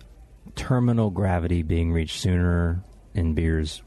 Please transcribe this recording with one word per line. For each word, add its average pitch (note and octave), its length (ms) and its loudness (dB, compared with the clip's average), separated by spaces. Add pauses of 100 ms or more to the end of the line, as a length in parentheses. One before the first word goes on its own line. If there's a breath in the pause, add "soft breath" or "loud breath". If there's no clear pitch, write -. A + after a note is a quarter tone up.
(560)
terminal A#2+ 540 2
gravity F2 540 0
being E2 300 0
reached E2 260 -2
sooner F2 640 0 (300)
in E2 220 0
beers D#2+ 520 -2